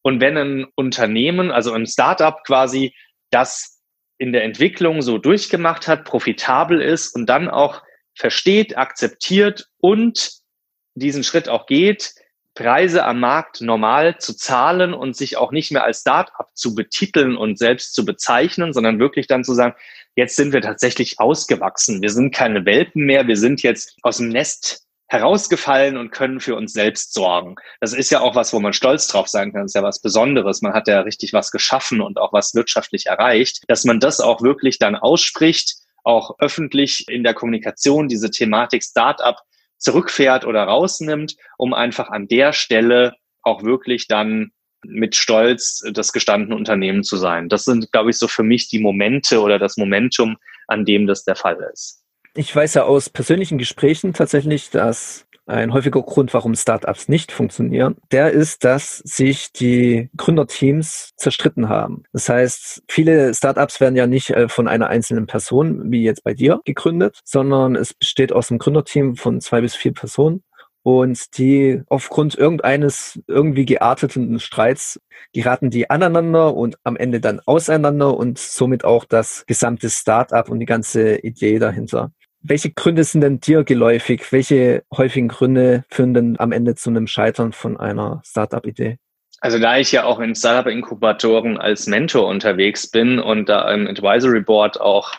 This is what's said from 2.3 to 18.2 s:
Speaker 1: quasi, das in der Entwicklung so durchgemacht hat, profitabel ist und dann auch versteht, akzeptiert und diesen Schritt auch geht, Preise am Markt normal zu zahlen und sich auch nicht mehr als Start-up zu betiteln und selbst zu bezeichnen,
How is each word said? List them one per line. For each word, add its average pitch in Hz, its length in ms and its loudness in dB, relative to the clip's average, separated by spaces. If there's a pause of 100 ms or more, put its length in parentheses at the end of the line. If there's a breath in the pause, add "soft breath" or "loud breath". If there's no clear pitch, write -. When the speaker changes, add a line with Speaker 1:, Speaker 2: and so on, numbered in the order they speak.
Speaker 1:
quasi, 131 480 0 (360 soft breath)
das - 500 -2 (380)
in 127 160 -4
der 113 100 2
Entwicklung 160 580 0
so 120 160 0
durchgemacht 170 720 0
hat, 156 160 0
profitabel 143 800 0
ist 151 340 -2
und 117 120 -6
dann 147 220 2
auch - 320 0 (340 soft breath)
versteht, 196 600 0
akzeptiert 190 920 -2 (120)
und 220 540 2 (600)
diesen 135 280 -4
Schritt 160 260 -2
auch 117 160 -2
geht, 190 480 2 (400 soft breath)
Preise 160 520 2
am 120 160 -2
Markt 139 400 -2
normal 117 560 0
zu - 180 -12
zahlen 170 580 0
und 131 220 -8
sich - 220 -8
auch 120 140 0
nicht 151 200 -4
mehr 127 140 0
als 113 160 -2
Start-up - 520 -2
zu 113 220 -6
betiteln 127 640 0
und 107 200 -4
selbst 120 380 0
zu 117 100 0
bezeichnen, 147 680 -2